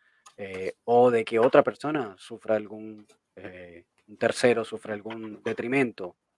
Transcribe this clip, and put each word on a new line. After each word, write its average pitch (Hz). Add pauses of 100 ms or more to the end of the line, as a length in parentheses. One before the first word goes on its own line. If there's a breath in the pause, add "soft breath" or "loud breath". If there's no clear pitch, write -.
(360 soft breath)
eh, 95 (100)
o 123
de 113
que 113
otra 135
persona 123
sufra 110
algún, 107 (300)
eh, 90 (240)
un 107
tercero 113
sufra 110
algún 110
detrimento 117 (220)